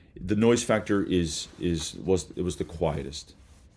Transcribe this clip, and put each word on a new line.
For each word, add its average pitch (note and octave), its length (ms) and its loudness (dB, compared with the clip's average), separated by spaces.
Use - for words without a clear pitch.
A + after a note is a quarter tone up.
the F#2+ 160 0
noise A#2 260 6
factor G#2 400 2
is, F2 460 0
is, E2 340 -2
was, F2 300 2
it - 80 -4
was F2+ 140 -4
the - 80 -6
quietest, D2 720 -6